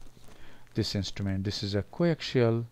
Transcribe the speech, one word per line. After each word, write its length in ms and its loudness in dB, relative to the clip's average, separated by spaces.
this 220 0
instrument. 480 -2
This 180 -4
is 120 -2
a 100 0
coaxial 880 2